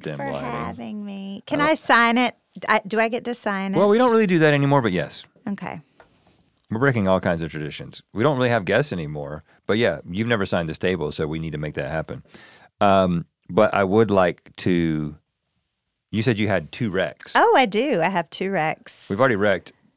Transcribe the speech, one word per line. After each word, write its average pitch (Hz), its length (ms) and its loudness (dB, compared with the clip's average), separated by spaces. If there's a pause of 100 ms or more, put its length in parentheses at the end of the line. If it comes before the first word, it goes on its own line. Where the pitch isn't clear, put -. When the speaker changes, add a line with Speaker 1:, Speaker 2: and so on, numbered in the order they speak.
Speaker 1:
Thanks 80 60 -10
Speaker 2:
Dim 76 100 -8
Speaker 1:
for 71 120 -8
Speaker 2:
Lighting. 71 200 -8
Speaker 1:
having 220 560 -10
me. 196 400 -12
Can 302 160 -2
Speaker 2:
I - 20 0
lo- 302 60 2
Speaker 1:
I 320 40 2
sign 233 440 2
it? 247 180 -2 (320)
I, 214 180 2
do 214 140 -2
I 226 80 2
get 226 160 -6
to 240 100 -6
sign 196 400 -4
it? - 40 2
Speaker 2:
Well, 202 100 6
we 208 80 6
don't 247 160 4
really 226 140 6
do 180 140 4
that 156 120 6
anymore, 139 300 4
but 107 100 2
yes. 80 340 -4 (220)
Speaker 1:
Okay. 190 320 -10 (880)
Speaker 2:
We're 107 100 -4
breaking 120 260 2
all 95 140 4
kinds 87 220 -2
of 82 100 -6
traditions. 76 500 -12 (100)
We 104 120 -2
don't 147 120 0
really 127 120 0
have 117 160 0
guests 110 280 0
anymore, 76 520 -8 (220)
but 104 120 0
yeah, 95 300 0
you've 98 180 -4
never 113 180 0
signed 90 240 -2
this 78 100 -8
table, 82 340 -2
so 80 160 -4
we 80 100 -6
need 80 140 -8
to 76 60 -6
make 76 160 -8
that 69 160 -6
happen. 80 340 -8 (560)
Um, 95 460 4 (220)
but 107 240 4
I 98 120 2
would 101 260 4
like 92 460 2
to, 80 600 0 (960)
you 107 120 -2
said 113 180 2
you 104 80 0
had 87 240 -2
two 113 180 -4
Rex. 87 460 -4
Speaker 1:
Oh, 415 200 6
I 262 100 4
do. 214 340 0
I 160 80 2
have 180 220 -4
two 190 200 -6
Rex. - 580 -4
Speaker 2:
We've 98 120 -2
already 127 160 4
wrecked 95 360 0 (240)